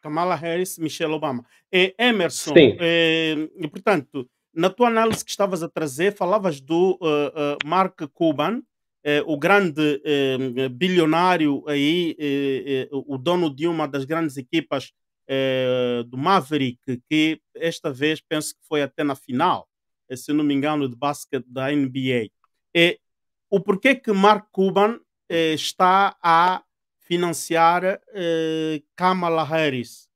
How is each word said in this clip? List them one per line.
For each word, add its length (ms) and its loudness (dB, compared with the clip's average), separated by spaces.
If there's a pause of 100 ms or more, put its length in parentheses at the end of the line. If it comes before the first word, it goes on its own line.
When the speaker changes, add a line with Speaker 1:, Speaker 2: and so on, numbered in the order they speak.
Speaker 1:
Kamala 340 -2
Harris, 420 -4
Michelle 380 -4
Obama. 300 -4 (260)
Eh, 260 2
Emerson, 560 0
Speaker 2:
Sim. 280 8
Speaker 1:
eh, 760 0
e, 120 -10
portanto, 600 -4 (240)
na 160 0
tua 200 2
análise 360 0
que 60 -16
estavas 320 -2
a 60 -8
trazer, 480 -2
falavas 440 -2
do, 400 2
eh, 360 0
eh, 280 -2
Mark 300 0 (180)
Cuban, 480 0 (440)
eh, 200 2
o 140 2
grande, 680 2
eh, 640 -2
bilionário 1000 2
aí, 500 0
eh, 480 -2
eh, 240 -4
o 260 -8
dono 380 0
de 140 -4
uma 180 -2
das 180 -6
grandes 320 -4
equipas, 560 -6 (360)
eh, 800 -2
do 100 -10
Maverick, 880 -2
que 320 0 (140)
esta 380 -6
vez 280 -2
penso 320 -6
que 140 -20
foi 160 -2
até 220 -6
na 100 -2
final, 540 -2 (400)
eh, 80 -10
se 160 -6
não 100 2
me 100 2
engano, 360 0
de 80 -10
basquete 500 -6
da 260 -6
N 160 0
B 240 -4
A. 160 -2 (480)
Eh, 220 4 (500)
o 120 2
porquê 340 2
que 180 -6
Mark 380 4
Cuban, 480 0 (300)
eh, 260 0
está 680 2
a 440 2 (340)
financiar, 1000 0 (120)
eh, 720 -4 (120)
Kamala 480 0
Harris? 720 -4